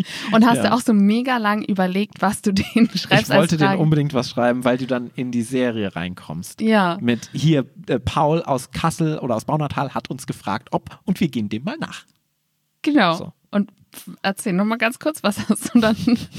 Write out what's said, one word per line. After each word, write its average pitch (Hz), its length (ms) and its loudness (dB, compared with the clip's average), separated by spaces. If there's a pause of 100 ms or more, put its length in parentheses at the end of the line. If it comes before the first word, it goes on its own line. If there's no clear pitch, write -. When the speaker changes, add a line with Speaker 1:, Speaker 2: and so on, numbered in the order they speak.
(320)
Speaker 1:
Und 220 120 6
hast 247 140 4
Speaker 2:
Ja. - 60 0
Speaker 1:
ja 220 100 0
auch 240 60 0
so 240 120 0
mega 226 460 2
lang 208 240 0
überlegt, 190 580 -2
was 202 220 -2
du 202 100 0
<laughs> - 0 -
denen 220 440 2
schreibst 202 280 2
Speaker 2:
Ich - 60 -8
wollte - 100 2
Speaker 1:
als 165 100 4
Speaker 2:
denen 160 100 2
Speaker 1:
Frage. 196 220 4
Speaker 2:
unbedingt 147 320 2
was 120 160 0
schreiben, 123 340 0
weil 127 140 2
du 131 80 -6
dann 123 280 -4
in 127 160 -6
die 120 120 0
Serie 113 520 -2
reinkommst. - 680 -10
Speaker 1:
Ja. 202 400 2
Speaker 2:
Mit 120 320 -2
hier, 143 340 2 (200)
äh, 131 120 0
Paul 156 440 0
aus 131 280 -4
Kassel 156 480 0
oder 120 180 -2
aus 110 80 -4
Baunatal 139 500 -4
hat - 160 -8
uns 127 160 -10
gefragt, - 460 -6
ob, - 320 -6
und 190 160 -2
wir 180 80 2
gehen 113 200 -4
dem 113 160 -6
mal 240 140 -6
nach. - 260 -10 (760)
Speaker 1:
Genau. 220 320 4
Speaker 2:
So. - 180 -10 (180)
Speaker 1:
Und 202 200 0 (220)
f-, - 180 -18 (120)
erzähl 196 300 -2
noch 190 120 2
mal 226 140 -2
ganz 233 200 -2
kurz, 302 240 -4
was 208 260 -2
hast - 260 0
du 240 60 6
dann, 220 160 4 (420)